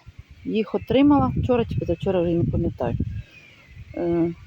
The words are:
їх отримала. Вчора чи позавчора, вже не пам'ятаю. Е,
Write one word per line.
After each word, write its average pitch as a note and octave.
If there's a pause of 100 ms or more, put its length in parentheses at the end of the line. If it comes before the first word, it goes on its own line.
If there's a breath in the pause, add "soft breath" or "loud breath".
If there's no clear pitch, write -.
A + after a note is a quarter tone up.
(460)
їх G#3
отримала. C4+
Вчора A#3+
чи -
позавчора, F3+
вже E3+
не E3+
пам'ятаю. A#2+ (960 loud breath)
Е, E3+ (120)